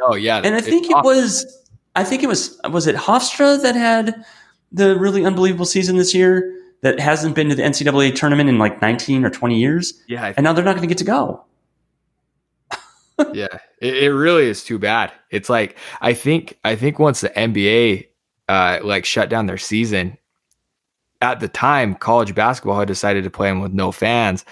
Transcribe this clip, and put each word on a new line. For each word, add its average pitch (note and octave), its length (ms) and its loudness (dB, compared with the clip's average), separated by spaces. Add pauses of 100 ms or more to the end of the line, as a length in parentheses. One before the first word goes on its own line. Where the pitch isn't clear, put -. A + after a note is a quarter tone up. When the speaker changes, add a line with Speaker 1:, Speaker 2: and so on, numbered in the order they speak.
Speaker 1:
Oh, B2 140 2
yeah. G#2+ 280 0
Speaker 2:
And G#3+ 120 0
I A3+ 40 0
Speaker 1:
It's A3+ 80 -2
Speaker 2:
think E4+ 200 0
it A3+ 80 2
Speaker 1:
awful. A#3+ 160 4
Speaker 2:
was, B3+ 340 2 (500)
I F#3+ 100 0
think C4 180 -4
it C#4+ 40 0
was, - 320 -4 (120)
was D#3+ 160 -2
it D3 100 2
Hofstra C4 640 2
that B3+ 140 2
had A3+ 500 0 (480)
the F#3+ 240 4
really F#3+ 300 2
unbelievable F3+ 400 0
season F#3 320 0
this F3+ 160 2
year F#3 400 4 (260)
that C3 180 0
hasn't D3+ 360 0
been D3+ 160 0
to C#3+ 40 0
the B2+ 80 -2
N C#3+ 120 0
C D3 100 -4
double C#3 160 2
A C3+ 120 4
tournament C#3+ 360 2
in, B2 100 4
like, G#2+ 220 0
nineteen A#2+ 460 0
or - 40 -2
twenty A#2+ 300 -2
years? D#3 320 0 (160)
Speaker 1:
Yeah, A#2+ 160 -8
I G2+ 140 -6
Speaker 2:
And C#3+ 60 2
now E3 100 2
they're F3 100 0
not G3 100 0
gonna F3 120 -4
get F3 100 -2
to F3 80 -4
go. G#3+ 400 -4 (1300)
<laughs> - 40 -12 (580)
Speaker 1:
Yeah, G2+ 140 -6 (340)
it, B2+ 140 -4 (100)
it C#3+ 60 4
really D3+ 360 4
is G#2+ 180 -4
too A2+ 140 -6
bad. G#2 340 0 (180)
It's G#2 180 -6
like, A2+ 280 0 (240)
I A#2+ 140 0
think, D3+ 500 -4
I A2+ 100 0
think C3 240 -2
once D3 220 2
the - 180 -6
N A2+ 140 0
B G2+ 160 2
A, A2 400 2 (400)
uh, F#2 340 2
like, G2+ 220 -4
shut G#2 240 -2
down A2 180 -2
their F#2 120 -6
season, G#2 600 -2 (1000)
at B2 180 -2
the A2 100 -6
time, B2 460 0
college A2+ 400 0
basketball G#2+ 460 -2
had G2+ 80 -2
decided G2 360 -2
to F#2 60 -8
play G2+ 180 -2
'em F#2+ 120 -2
with F#2+ 120 -8
no F#2+ 200 -2
fans. A2 600 -2